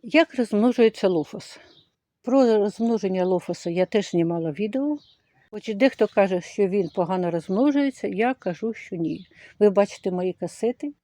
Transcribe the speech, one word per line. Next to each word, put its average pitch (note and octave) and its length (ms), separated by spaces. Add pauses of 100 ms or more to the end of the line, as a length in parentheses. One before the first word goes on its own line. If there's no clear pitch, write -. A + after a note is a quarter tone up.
Як D#4 280
розмножується A3+ 720
лофос? F3 500 (640)
Про A#3+ 360
розмноження G3+ 680
лофоса F3+ 460
я F3+ 160
теж G#3 240
знімала E3+ 420
відео. C4 460 (520)
Хоч G#3+ 240
дехто A3 320
каже, F#3+ 340
що - 280
він F#3 200
погано F3+ 420
розмножується, B3+ 800
я A3 260
кажу, G#3+ 400
що - 220
ні. E3+ 300 (320)
Ви G#3 120
бачите G3+ 400
мої F3+ 220
касети. B3 720